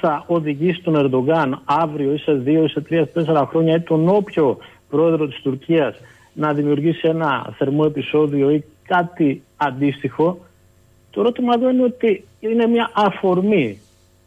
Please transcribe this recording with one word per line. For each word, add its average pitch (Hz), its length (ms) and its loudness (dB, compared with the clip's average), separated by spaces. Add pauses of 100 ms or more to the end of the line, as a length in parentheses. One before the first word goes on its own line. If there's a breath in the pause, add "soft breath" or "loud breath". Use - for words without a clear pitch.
θα 160 260 -2
οδηγήσει 165 540 -2
τον 160 140 0
Ερντογκάν 139 720 0
αύριο 147 480 0
ή 151 40 -2
σε 151 160 0
δύο 147 300 2
ή 151 40 4
σε - 140 -6
τρία, 160 240 -2
σε 139 80 -6
τέσσερα 156 320 0
χρόνια 160 300 2
ή 165 40 2
τον 165 300 0
όποιο 180 480 2 (320 loud breath)
πρόεδρο 156 380 0
της 135 140 -16
Τουρκίας 139 540 -2 (380 loud breath)
να 151 200 -2
δημιουργήσει 147 540 0
ένα 147 500 -2
θερμό 143 300 0
επεισόδιο 143 600 0
ή 151 140 0 (240)
κάτι 170 560 -2 (140)
αντίστοιχο. 143 880 -2 (640)
Το - 120 -4
ερώτημα 240 340 0
εδώ 247 140 2
είναι 254 140 2
ότι 226 400 0 (160)
είναι 226 280 0
μια 233 260 0
αφορμή. 185 840 0 (480)